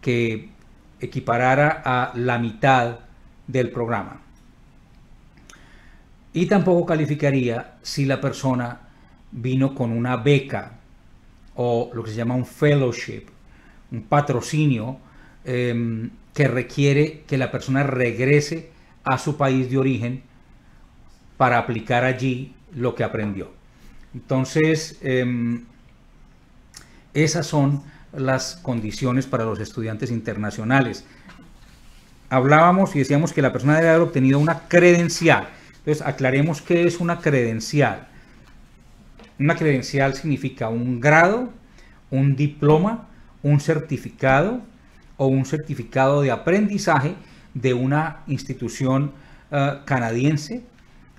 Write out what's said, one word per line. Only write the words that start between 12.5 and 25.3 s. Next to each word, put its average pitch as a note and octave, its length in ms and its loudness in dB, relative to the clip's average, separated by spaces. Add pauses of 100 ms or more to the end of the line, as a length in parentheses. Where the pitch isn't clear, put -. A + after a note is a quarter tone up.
un A2 120 -8
patrocinio, C#3 920 0 (480)
em, A#2 640 -4 (240)
que C#3 140 2
requiere C#3 800 0
que C#3 100 -2
la B2+ 140 -2
persona C3+ 320 -2
regrese C3 880 0 (320)
a C3 140 0
su D3 200 -4
país C3 320 0
de C3 80 0
origen C3 460 -2 (1120)
para B2 200 2
aplicar A#2+ 460 -2
allí B2+ 520 -4 (180)
lo A#2+ 220 -4
que B2 80 -4
aprendió. G2+ 480 -6 (640)
Entonces, D3+ 880 -2
em, B2 640 -2 (1500)